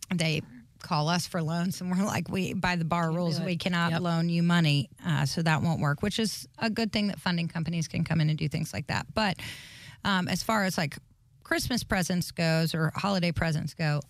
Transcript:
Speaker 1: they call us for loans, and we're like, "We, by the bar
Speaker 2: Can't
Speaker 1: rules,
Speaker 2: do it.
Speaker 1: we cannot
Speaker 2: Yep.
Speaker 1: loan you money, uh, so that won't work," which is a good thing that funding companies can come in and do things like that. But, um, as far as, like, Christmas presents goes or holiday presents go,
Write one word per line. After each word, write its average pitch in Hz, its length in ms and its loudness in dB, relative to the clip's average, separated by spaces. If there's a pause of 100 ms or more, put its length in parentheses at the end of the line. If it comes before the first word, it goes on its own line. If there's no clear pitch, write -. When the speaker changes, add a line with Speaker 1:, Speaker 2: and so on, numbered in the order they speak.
(140)
Speaker 1:
they 160 280 0 (380)
call 160 280 0
us 175 180 0
for 170 160 -4
loans, 170 380 -2
and 185 100 -4
we're 185 140 0
like, - 240 -2
"We, 190 260 -2
by 180 220 2
the 165 80 0
bar 170 200 2
Speaker 2:
Can't 160 120 2
Speaker 1:
rules, 175 200 0
Speaker 2:
do 175 60 -2
it. 185 40 -2
Speaker 1:
we 175 100 0
cannot 170 360 2
Speaker 2:
Yep. 165 80 2
Speaker 1:
loan 170 280 2
you 170 140 2
money, 165 460 6 (160)
uh, 143 220 2
so 165 160 -2
that 156 200 4
won't 165 180 0
work," 147 220 0
which 202 160 -2
is - 300 -2 (100)
a 226 120 -2
good 220 220 -2
thing 208 160 2
that - 120 -6
funding 170 280 0
companies 165 400 -2
can 165 160 -2
come - 160 0
in 151 100 4
and 156 80 0
do 151 100 -2
things 156 240 -4
like - 140 -6
that. - 260 -2
But, 214 260 0 (680)
um, 185 240 2
as 180 140 -2
far 214 220 2
as, 185 140 0
like, 151 180 -2 (480)
Christmas 294 400 -2
presents 180 460 0
goes 165 440 2
or 156 200 0
holiday 185 380 0
presents 151 420 -2
go, 147 360 0